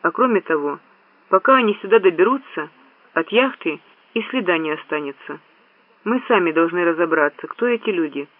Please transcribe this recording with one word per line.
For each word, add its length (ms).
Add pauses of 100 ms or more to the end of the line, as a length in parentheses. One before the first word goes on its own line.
А 100
кроме 300
того, 380 (500)
пока 280
они 240
сюда 180
доберутся, 720 (440)
от 180
яхты 480 (340)
и 100
следа 340
не 140
останется. 680 (680)
Мы 220
сами 240
должны 320
разобраться, 640
кто 200
эти 220
люди. 400 (100)